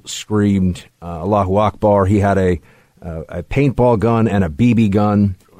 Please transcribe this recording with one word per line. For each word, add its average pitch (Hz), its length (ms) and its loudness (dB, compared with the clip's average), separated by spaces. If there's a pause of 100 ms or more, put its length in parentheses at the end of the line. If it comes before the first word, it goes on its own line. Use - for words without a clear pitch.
screamed, 98 800 -2 (160)
uh, 85 200 -12
"Allahu 98 360 0
Akbar." 101 480 2
He 104 140 2
had 98 180 2
a, 92 240 0 (400)
uh, 82 260 -12
a 87 140 -12
paintball 123 560 0
gun 113 300 0
and 101 160 0
a 85 60 -2
B 113 260 2
B 110 120 2
gun. 104 480 0 (240)